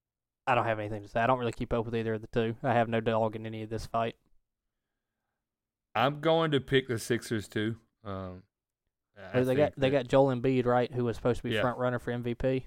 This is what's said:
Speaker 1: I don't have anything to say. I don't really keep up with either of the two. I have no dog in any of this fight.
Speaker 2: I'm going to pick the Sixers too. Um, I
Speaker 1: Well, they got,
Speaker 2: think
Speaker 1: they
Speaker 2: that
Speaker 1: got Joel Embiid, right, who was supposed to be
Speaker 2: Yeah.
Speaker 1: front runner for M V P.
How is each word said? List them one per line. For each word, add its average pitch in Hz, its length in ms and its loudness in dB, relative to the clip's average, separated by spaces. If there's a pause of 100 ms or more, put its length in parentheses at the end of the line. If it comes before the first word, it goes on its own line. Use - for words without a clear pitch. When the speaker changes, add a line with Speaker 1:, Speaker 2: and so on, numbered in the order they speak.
(460)
Speaker 1:
I 127 100 2
don't 113 100 2
have 110 140 0
anything 104 240 -6
to 101 40 -16
say. - 140 -2
I 117 60 4
don't 127 120 2
really 120 120 -2
keep 120 220 -6
up 117 120 0
with 117 100 -4
either 113 200 -2
of 107 60 -6
the 110 60 -14
two. 113 360 0
I 127 100 2
have 117 160 4
no 117 100 0
dog 110 360 2
in 110 100 -8
any 113 180 -8
of 107 60 -10
this 107 160 -6
fight. 117 300 -2 (1800)
Speaker 2:
I'm 139 240 2
going 160 320 2
to 139 80 4
pick 135 280 2
the 113 120 -2
Sixers 113 480 -2
too. 110 300 -2 (260)
Um, 95 400 -10 (760)
I 104 200 -8
Speaker 1:
Well, 127 80 2
they 127 100 0
got, 147 100 4
Speaker 2:
think - 120 -2
Speaker 1:
they 135 120 2
Speaker 2:
that 135 140 2
Speaker 1:
got 127 40 -12
Joel 135 280 4
Embiid, 127 300 0
right, 123 280 2
who 123 120 -2
was 113 100 -2
supposed 120 220 0
to - 60 -8
be 120 80 -4
Speaker 2:
Yeah. 110 100 0
Speaker 1:
front 123 180 -2
runner 123 200 0
for - 120 -6
M 120 120 -4
V 120 120 -4
P. 131 320 -2